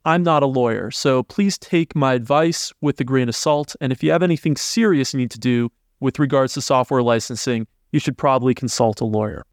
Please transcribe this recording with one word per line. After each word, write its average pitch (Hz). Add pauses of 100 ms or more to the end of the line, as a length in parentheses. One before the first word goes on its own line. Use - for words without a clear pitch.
I'm 170
not 156
a -
lawyer, 120
so 131
please 196
take -
my 135
advice 143
with 147
a 139
grain 127
of 113
salt. 147
And 131
if -
you 151
have 165
anything 165
serious 190
you 139
need 123
to 117
do 120 (300)
with 131
regards 135
to 135
software 127
licensing, 117 (280)
you 151
should 139
probably 131
consult 117
a 120
lawyer. 107